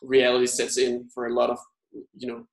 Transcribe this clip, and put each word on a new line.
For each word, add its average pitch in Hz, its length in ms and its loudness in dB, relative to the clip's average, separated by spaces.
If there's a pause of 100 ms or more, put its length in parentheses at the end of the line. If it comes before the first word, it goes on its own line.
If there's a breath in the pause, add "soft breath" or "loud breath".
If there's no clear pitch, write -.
reality 127 440 4
sets 120 320 -2
in 123 360 -2
for 123 140 -6
a 120 60 -2
lot 120 160 2
of, 127 100 -4 (560)
you 123 120 -12
know, 117 260 -10